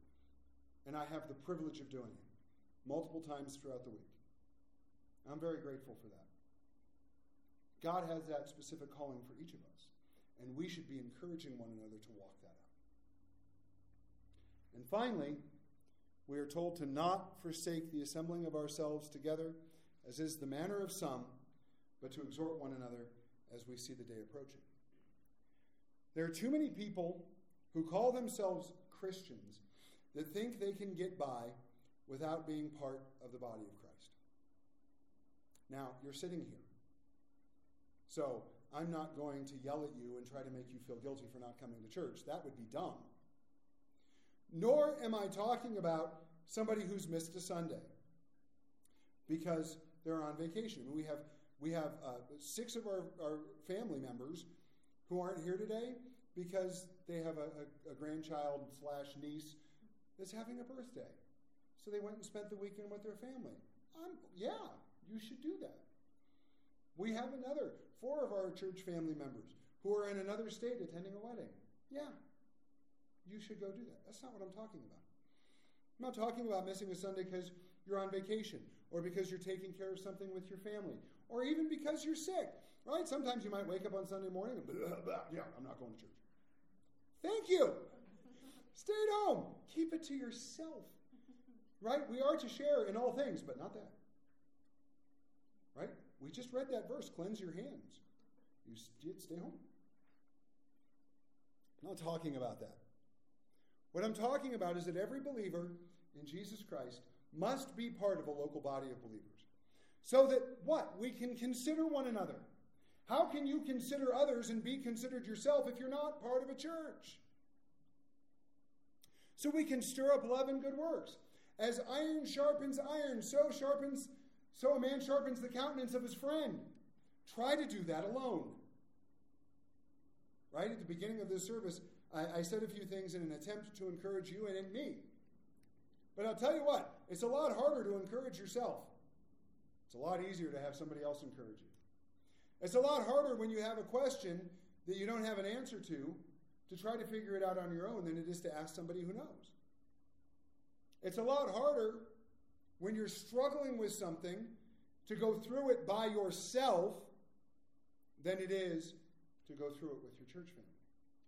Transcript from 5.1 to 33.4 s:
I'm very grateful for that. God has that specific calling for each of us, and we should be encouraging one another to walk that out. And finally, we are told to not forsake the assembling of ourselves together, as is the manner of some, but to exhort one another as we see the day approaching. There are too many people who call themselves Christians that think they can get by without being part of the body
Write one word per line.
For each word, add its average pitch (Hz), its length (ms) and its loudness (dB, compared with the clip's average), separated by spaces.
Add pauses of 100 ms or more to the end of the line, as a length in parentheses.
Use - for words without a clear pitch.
I'm 147 80 -6
very 160 200 0
grateful 131 420 -10
for 110 80 -16
that. - 160 -20 (1600)
God 170 280 2
has 160 160 -2
that 147 220 -2
specific - 480 -12
calling 139 220 -6 (100)
for - 120 -16
each 170 120 -14
of - 80 -16 (140)
us, - 140 -20 (520)
and 131 160 -10
we 170 100 0
should 160 220 -8
be 139 100 -8
encouraging 135 600 -8
one 117 100 -10
another 110 340 -12
to 110 140 -18
walk 95 240 -18
that - 80 -20
out. - 60 -20 (2250)
And 123 120 -12
finally, 190 500 2 (880)
we 143 120 -4
are 143 80 0
told 170 300 0
to 151 100 -2
not 170 560 2
forsake 160 500 -2
the 151 80 0
assembling 165 460 -2
of 156 80 0
ourselves 151 560 0
together, 156 420 0 (560)
as 123 120 -6
is 156 160 0
the 139 100 -4
manner 170 340 0
of 190 100 -2
some, 131 340 -2 (760)
but 131 120 -8
to 156 100 -8
exhort 160 360 -2
one 135 140 -4
another 120 360 -8 (460)
as 120 140 -12
we 127 80 -10
see 127 160 -8
the 123 120 -10
day 110 180 -10
approaching. 135 380 -12 (1500)
There 160 100 2
are 165 60 2
too 214 200 0
many 302 200 4
people 175 560 -2 (480)
who 160 80 4
call 196 300 6
themselves 202 600 0 (260)
Christians 123 600 -8 (540)
that 151 120 -4
think 214 320 -4
they 196 140 2
can 202 220 -4
get 180 240 -2
by 127 340 -2 (560)
without 156 380 0
being 151 240 -2 (100)
part 135 220 -4 (220)
of 123 60 -12
the 123 80 -10
body 113 240 -8